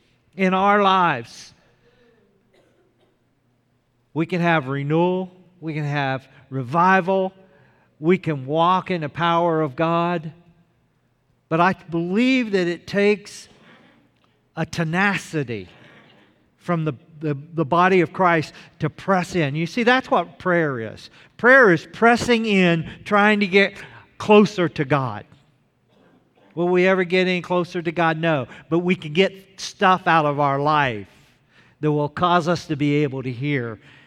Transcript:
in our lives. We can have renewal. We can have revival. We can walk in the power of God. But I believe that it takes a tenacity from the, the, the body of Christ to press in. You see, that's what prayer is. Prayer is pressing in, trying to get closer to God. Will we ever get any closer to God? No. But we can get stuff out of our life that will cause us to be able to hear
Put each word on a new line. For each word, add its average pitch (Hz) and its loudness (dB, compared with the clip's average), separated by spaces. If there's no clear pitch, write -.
in 185 0
our 202 4
lives. 175 0
We 160 -2
can 170 -4
have 160 0
renewal. 170 -2
We 156 -10
can 151 -6
have 139 -4
revival. 185 0
We 170 2
can 147 -6
walk 170 0
in 175 -4
the 147 -6
power 170 0
of 147 -4
God. 170 -2
But 165 0
I 185 2
believe 202 -2
that 185 0
it 170 -8
takes 202 -2
a 160 -6
tenacity 160 -4
from 165 -4
the, 151 -2
the, 147 -4
the 160 -2
body 175 4
of 156 -4
Christ 170 0
to 160 -2
press 180 -4
in. 151 -2
You 165 -2
see, 240 -4
that's 247 2
what 180 -2
prayer 143 -2
is. - -20
Prayer 247 6
is 160 -2
pressing 233 2
in, 180 2
trying 208 2
to 202 0
get 196 2
closer 208 4
to - -6
God. 127 -4
Will 170 -2
we 180 2
ever 190 2
get 185 0
any 180 -2
closer 175 -4
to 170 -6
God? 160 0
No. 156 -2
But 165 0
we 180 0
can 165 -6
get 190 -2
stuff 185 0
out 165 4
of 147 -2
our 143 0
life 143 -2
that 151 -2
will 147 -2
cause 175 0
us 175 -2
to 156 -4
be 147 0
able 131 -6
to 127 -8
hear 123 -6